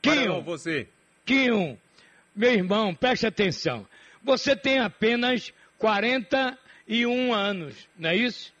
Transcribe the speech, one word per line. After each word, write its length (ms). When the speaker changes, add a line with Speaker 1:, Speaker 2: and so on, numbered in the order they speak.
Speaker 1:
Quinho, 140
Speaker 2:
Varela, 260
você. 480
Speaker 1:
Quinho, 540
meu 160
irmão, 420
preste 320
atenção. 640
Você 340
tem 240
apenas 760
quarenta 800
e 180
um 280
anos, 640
não 140
é 60
isso? 460